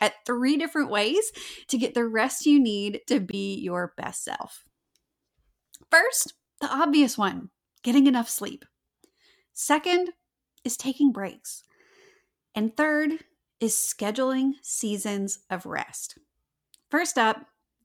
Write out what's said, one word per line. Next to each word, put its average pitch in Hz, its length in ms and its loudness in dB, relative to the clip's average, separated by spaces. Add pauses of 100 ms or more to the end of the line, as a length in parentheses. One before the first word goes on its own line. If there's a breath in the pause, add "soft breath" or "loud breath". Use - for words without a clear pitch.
at - 240 0
three 254 320 0
different 302 340 -2
ways 233 400 0 (380 loud breath)
to 262 80 0
get 233 160 -2
the 233 160 0
rest 220 380 -2
you 294 120 8
need 208 500 0
to 277 120 2
be 196 360 -6
your 180 420 -6
best - 260 -10
self. - 400 -12 (1300)
First, 370 440 2 (260)
the 285 100 -4
obvious 285 460 4
one, 180 320 -2 (340)
getting 269 240 6
enough 247 220 4
sleep. - 380 -8 (880 soft breath)
Second 349 560 0 (520)
is 240 140 -6
taking 269 360 2
breaks. - 500 -10 (920 soft breath)
And 220 220 -2
third 302 480 0 (340)
is 226 140 0
scheduling 262 880 -2
seasons 202 800 -6 (100)
of 185 160 -8
rest. - 540 -10 (720)
First 330 260 0
up, 220 300 0 (380)